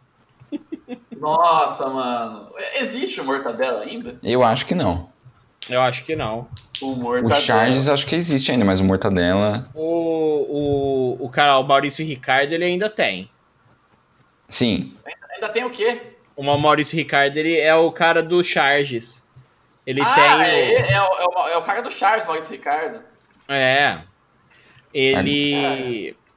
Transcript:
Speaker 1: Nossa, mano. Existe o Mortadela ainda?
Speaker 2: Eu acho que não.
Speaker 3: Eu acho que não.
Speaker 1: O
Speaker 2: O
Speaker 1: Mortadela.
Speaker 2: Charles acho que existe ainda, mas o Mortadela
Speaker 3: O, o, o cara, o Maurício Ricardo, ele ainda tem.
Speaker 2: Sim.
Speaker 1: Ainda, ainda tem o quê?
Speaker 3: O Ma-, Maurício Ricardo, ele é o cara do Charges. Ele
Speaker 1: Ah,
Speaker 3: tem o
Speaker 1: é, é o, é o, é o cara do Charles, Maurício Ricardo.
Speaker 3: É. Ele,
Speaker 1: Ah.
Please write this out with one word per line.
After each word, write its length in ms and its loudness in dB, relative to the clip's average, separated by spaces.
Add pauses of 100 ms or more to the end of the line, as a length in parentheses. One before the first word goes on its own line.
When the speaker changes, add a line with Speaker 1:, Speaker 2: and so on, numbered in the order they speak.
(1160)
Speaker 1:
Nossa, 720 2
mano. 600 -6 (260)
Existe 460 -6
o 40 -10
Mortadela 580 -4
ainda? 380 -12
Speaker 2:
Eu 220 2
acho 220 2
que 100 -2
não. 340 -2 (600)
Speaker 3:
Eu 120 0
acho 220 0
que 120 -6
não. 320 -6 (340)
Speaker 1:
O 100 -4
Speaker 2:
O 40 -6
Speaker 1:
Mortadela. 460 2
Speaker 2:
Charles 460 2
acho 180 2
que 100 -2
existe 360 0
ainda, 140 2
mas 140 4
o 40 2
Mortadela 920 2
Speaker 3:
O, 1500 0
o, 40 -6
o 40 -8
cara, 280 4
o 60 2
Maurício 420 0
Ricardo, 480 -2
ele 120 -2
ainda 240 -2
tem. 400 -4 (1200)
Speaker 2:
Sim. 460 -2 (100)
Speaker 1:
Ainda, 140 -18 (140)
ainda 160 -8
tem 140 -4
o 80 -6
quê? 420 -4 (220)
Speaker 3:
O 80 -10
Ma-, 140 2
Maurício 380 2
Ricardo, 420 0
ele 200 0
é 160 4
o 180 4
cara 300 2
do 220 2
Charges. 840 -2 (640)
Ele 140 -2
Speaker 1:
Ah, 120 2
Speaker 3:
tem 220 6
o 60 4
Speaker 1:
é, 520 2
é 80 2
o, 40 4
é 200 0
o, 240 0
é 80 0
o 60 0
cara 180 -2
do 80 -8
Charles, 360 0
Maurício 260 -6
Ricardo. 480 -4 (480)
Speaker 3:
É. 520 0 (920)
Ele, 1200 0
Speaker 1:
Ah. 80 -20 (160)